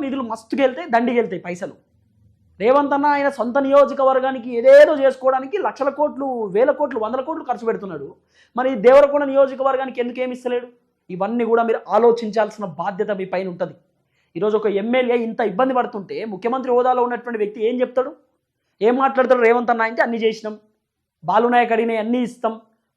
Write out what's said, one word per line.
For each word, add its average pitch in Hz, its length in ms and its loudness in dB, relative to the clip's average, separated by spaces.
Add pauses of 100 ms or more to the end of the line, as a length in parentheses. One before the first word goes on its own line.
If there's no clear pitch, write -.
నిధులు 262 260 -6
మస్తుకి 226 340 -8
వెళ్తాయి, 262 300 -2
దండికి 240 260 2
వెళ్తాయి 190 260 -6
పైసలు. 180 280 -10 (840)
రేవంత్ 277 360 2
అన్న 285 100 0 (100)
ఆయన 277 200 0
సొంత 240 300 -2
నియోజకవర్గానికి 262 800 2 (100)
ఏదేదో 285 440 8
చేసుకోవడానికి 262 540 0 (100)
లక్షల 254 320 -2
కోట్లు, 277 280 -2 (300)
వేల 262 220 4
కోట్లు, 269 260 -4
వందల 240 240 -4
కోట్లు 320 220 -8
ఖర్చు 233 180 -6
పెడుతున్నాడు. 170 400 -8 (500)
మరి 262 120 0 (160)
దేవరకొండ 285 440 6
నియోజకవర్గానికి 262 760 0
ఎందుకు 240 200 -8
ఏమి 247 140 -8
ఇస్తలేడు? 247 300 -6 (420)
ఇవన్నీ 208 400 -4
కూడా 233 180 4
మీరు - 120 0 (160)
ఆలోచించాల్సిన 220 680 0 (160)
బాధ్యత 202 300 -4 (100)
మీ 190 140 -6
పైన 185 200 -4
ఉంటది. 180 200 -6 (640)
ఈరోజు 208 240 0
ఒక 214 80 -2 (140)
ఎమ్మెల్యే 240 340 0 (120)
ఇంత 220 120 -8 (120)
ఇబ్బంది 254 260 0
పడుతుంటే 202 400 -6 (140)
ముఖ్యమంత్రి 247 420 -6
హోదాలో 247 320 2
ఉన్నటువంటి 240 380 -8
వ్యక్తి 208 240 -8
ఏం 247 120 -2
చెప్తాడు, 254 320 -4 (680)
ఏం 226 140 2 (100)
మాట్లాడతాడు? 262 440 2
రేవంత్ 240 240 2
అన్న 226 180 0
అంటే 240 160 -2
అన్ని 233 200 -4
చేసినాం, 214 280 -4 (720)
బాలునాయక్ 233 520 2
అడిగిన 226 280 -2
అన్ని 240 240 -2
ఇస్తాం, 220 260 -6 (420)